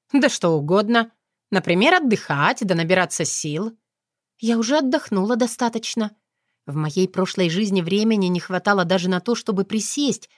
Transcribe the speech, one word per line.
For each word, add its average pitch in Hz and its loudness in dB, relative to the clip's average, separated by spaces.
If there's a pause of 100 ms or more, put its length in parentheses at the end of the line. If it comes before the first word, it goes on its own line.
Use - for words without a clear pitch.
(120)
«Да 277 4
что - 0
угодно. 202 2 (400)
Например, 190 2
отдыхать 214 0
да 180 2
набираться 170 0
сил». 165 -6 (640)
«Я 226 0
уже 233 0
отдохнула 247 0
достаточно. 233 -2 (500)
В 143 -8
моей 156 0
прошлой 185 -2
жизни 190 0
времени 202 2
не 175 0
хватало 185 0
даже 180 0
на 180 0
то, 233 -2
чтобы 196 -2
присесть 220 -4